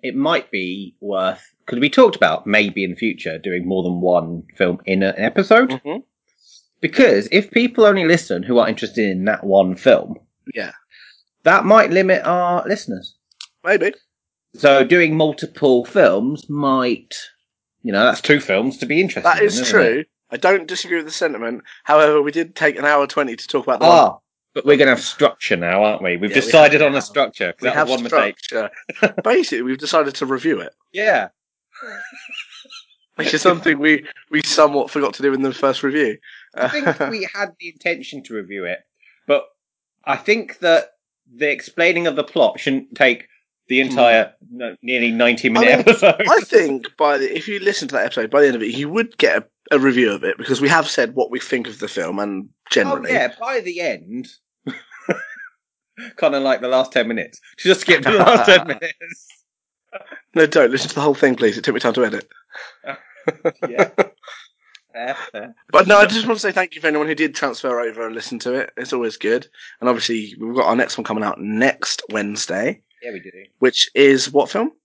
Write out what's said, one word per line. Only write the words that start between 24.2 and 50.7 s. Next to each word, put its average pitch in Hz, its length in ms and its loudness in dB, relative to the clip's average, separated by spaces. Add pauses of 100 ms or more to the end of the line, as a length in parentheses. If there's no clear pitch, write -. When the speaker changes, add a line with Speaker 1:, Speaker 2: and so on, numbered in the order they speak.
Speaker 1:
but 143 100 -6
we're 143 100 6
gonna 139 160 6
have 120 100 2
structure - 540 -2
now, 90 300 0
aren't 107 180 0
we? 87 140 -2
We've 98 140 -4
Speaker 2:
Yeah, - 40 -6
we 135 60 4
Speaker 1:
decided 147 400 6
Speaker 2:
have 151 60 4
Speaker 1:
on 135 40 2
a 143 40 -4
Speaker 2:
now. 135 40 0
Speaker 1:
structure, 117 540 -4
'cause - 80 -16
Speaker 2:
We 131 80 -2
Speaker 1:
that 127 60 -4
Speaker 2:
have 151 120 0
Speaker 1:
was 131 140 -2
one - 20 -8
mistake. 110 360 0
Speaker 2:
structure. 110 320 -8 (180)
<laughs> - 340 -2
Basically, 220 380 0
we've 131 160 -6
decided 147 380 -2
to 143 100 -6
review 131 340 -4
it. 82 140 -14 (180)
Speaker 1:
Yeah. 180 380 -2 (1900)
Speaker 2:
Which 156 180 -4
is 156 80 -2
something 170 380 0
we, 151 260 0 (240)
we 151 140 -4
somewhat 143 480 0
forgot 147 240 -2
to 135 80 -8
do 139 100 2
in 131 80 -4
the 135 120 -2
first - 280 -2
review. 135 360 -2 (360)
Speaker 1:
I 123 140 -4
think 285 180 -4
Speaker 2:
<laughs> 208 240 -2
Speaker 1:
we 202 240 -8
had 196 260 -8
the 170 100 -18
intention 160 540 -8
to 113 120 -16
review 95 300 -10
it, 87 140 -8 (460)
but 143 200 0 (600)
I 139 120 -4
think - 420 -4
that 165 320 2 (440)
the 147 160 -2
explaining 170 540 -2
of 147 100 -2
the 147 80 -2
plot - 360 0
shouldn't 135 360 -4
take 123 320 2 (400)
the 127 140 0
Speaker 2:
Hmm. 131 80 -2
Speaker 1:
entire 120 440 4 (280)
n-, 113 220 -12
nearly 120 280 -2
ninety 120 380 0
minute 226 180 2
Speaker 2:
I 127 100 6
mean, - 120 4
Speaker 1:
episode. - 400 4
Speaker 2:
I 349 120 6
think 147 540 0
by 147 220 0
the, 131 180 -2
if 151 120 -8
you 202 120 -6
listen 190 300 -4
to 139 60 -8
that 107 100 0
episode, 113 240 -6
by 143 120 4
the 143 60 6
end 127 80 0
of 113 60 -4
it, 113 140 -6
you 143 120 -6
would 226 300 -4
get 104 200 2
a, - 380 -6
a 139 40 -4
review 123 340 2
of 95 100 -8
it, 95 140 -4
because 131 240 -6
we 143 80 0
have 165 180 2